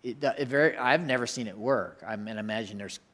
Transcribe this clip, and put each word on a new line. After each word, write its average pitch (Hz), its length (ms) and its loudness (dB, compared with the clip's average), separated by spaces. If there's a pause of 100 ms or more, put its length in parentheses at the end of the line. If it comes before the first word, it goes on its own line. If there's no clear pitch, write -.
It, 123 200 -4
it 135 260 0
very, 143 280 4
I've 143 300 4
never 127 200 2
seen 120 200 -4
it 98 100 -8
work. 107 500 -2
I 110 100 -4
mean, 107 220 -6
imagine 107 400 -4
there's 98 220 -10 (140)